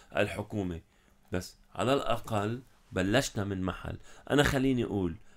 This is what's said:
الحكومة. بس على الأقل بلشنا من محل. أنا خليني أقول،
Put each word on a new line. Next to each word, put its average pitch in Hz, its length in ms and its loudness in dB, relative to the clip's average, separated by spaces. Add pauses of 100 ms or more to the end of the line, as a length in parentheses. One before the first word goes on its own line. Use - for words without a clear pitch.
(160)
الحكومة. 98 640 -2 (520)
بس 92 240 -4 (180)
على 117 200 2
الأقل 113 680 0 (300)
بلشنا 101 520 0
من 98 180 -2
محل. 92 340 -4 (340)
أنا 139 120 6
خليني 131 420 2
أقول، 92 300 0 (220)